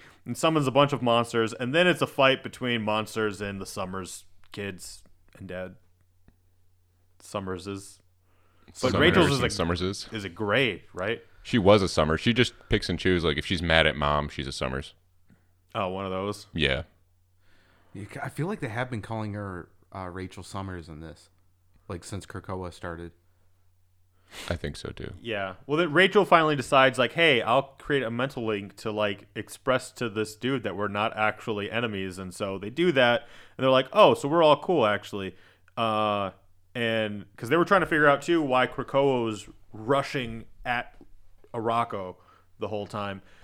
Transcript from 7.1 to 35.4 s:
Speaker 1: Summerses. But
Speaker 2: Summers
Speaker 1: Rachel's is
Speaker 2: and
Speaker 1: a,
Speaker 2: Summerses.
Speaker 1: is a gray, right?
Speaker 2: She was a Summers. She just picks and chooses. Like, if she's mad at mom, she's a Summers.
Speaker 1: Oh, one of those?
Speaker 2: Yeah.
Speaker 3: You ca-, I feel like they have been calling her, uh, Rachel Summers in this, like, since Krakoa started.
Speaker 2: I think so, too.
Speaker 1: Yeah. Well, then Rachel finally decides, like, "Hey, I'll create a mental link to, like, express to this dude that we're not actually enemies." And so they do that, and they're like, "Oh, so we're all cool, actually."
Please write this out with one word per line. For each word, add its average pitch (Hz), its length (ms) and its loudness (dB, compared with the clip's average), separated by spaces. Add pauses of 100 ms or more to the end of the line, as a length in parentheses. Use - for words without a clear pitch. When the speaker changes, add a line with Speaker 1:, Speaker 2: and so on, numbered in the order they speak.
Speaker 1:
Summerses. 98 800 -10 (680)
But - 80 -20 (160)
Speaker 2:
Summers 98 80 0
Speaker 1:
Rachel's 165 320 6
is 139 80 2
Speaker 2:
and 123 60 0
Speaker 1:
a, 113 40 0
Speaker 2:
Summerses. 90 640 -4
Speaker 1:
is 107 100 -8
a 95 60 -8
gray, 104 540 -2 (100)
right? 101 280 -6 (220)
Speaker 2:
She - 140 0
was 101 240 8
a 92 80 2
Summers. 78 320 2
She 120 120 2
just 117 200 2 (160)
picks - 200 0
and 87 100 0
chooses. 90 240 2
Like, 76 140 2
if 76 80 -6
she's 87 160 -2
mad 80 260 6
at 71 80 0
mom, 73 340 0
she's 67 180 -8
a 69 40 -8
Summers. 67 420 -6 (800)
Speaker 1:
Oh, 101 160 -2
one 95 160 -6
of 95 60 -6
those? 98 420 -8
Speaker 2:
Yeah. 67 300 0 (1120)
Speaker 3:
You 101 120 -14
ca-, - 180 -14
I 135 60 -8
feel 151 180 -6
like 208 120 -6
they 139 100 -6
have 120 200 -6
been 113 120 -6
calling 107 320 -6
her, 98 360 -10 (260)
uh, 92 160 -10
Rachel 92 320 -12
Summers 92 440 -10
in 78 120 -16
this, - 300 -18 (580)
like, 87 160 -10
since 98 220 -12
Krakoa 92 480 -10
started. 85 380 -12 (1400)
Speaker 2:
I 95 80 -4
think 76 220 -10
so, - 140 -12
too. - 300 -12
Speaker 1:
Yeah. 98 340 -6 (100)
Well, 147 120 -2
then 165 140 0
Rachel 185 320 4
finally 160 320 4
decides, 131 440 4
like, 120 140 2
"Hey, 151 280 4
I'll 123 220 2 (160)
create 139 240 -2
a 113 80 -4
mental 123 340 -4
link 101 320 -4
to, 110 140 -6
like, 104 340 -2 (100)
express - 580 -4
to 123 140 -4
this 110 280 -4
dude 131 280 -4
that 82 120 -4
we're 101 120 -4
not 104 300 -2
actually 107 540 -2
enemies." 95 480 -4
And 92 120 -10
so 98 280 -6
they 101 100 -8
do 170 220 0
that, 120 300 4 (360)
and 120 60 -4
they're 131 80 4
like, 127 200 4
"Oh, 165 220 8
so 139 140 -2
we're 165 160 4
all 147 140 8
cool, 147 280 2
actually." 101 500 -2 (400)